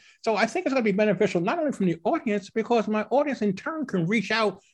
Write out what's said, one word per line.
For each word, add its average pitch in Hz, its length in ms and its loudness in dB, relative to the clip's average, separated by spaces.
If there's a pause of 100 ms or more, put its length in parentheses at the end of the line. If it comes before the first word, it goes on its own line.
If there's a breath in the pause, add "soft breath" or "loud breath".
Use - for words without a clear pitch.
(240 soft breath)
So 226 120 2
I 196 100 4
think 349 200 -2
it's 262 80 0
gonna 262 100 2
be 214 80 2
beneficial, 196 480 2
not 233 200 0
only 302 120 0
from 196 140 -2
the 165 180 0
audience, 208 460 -2
because 226 400 0
my 214 140 0
audience 269 380 0
in 208 120 2
turn 311 320 -6
can 180 200 0
reach 208 260 0
out 220 300 0 (120)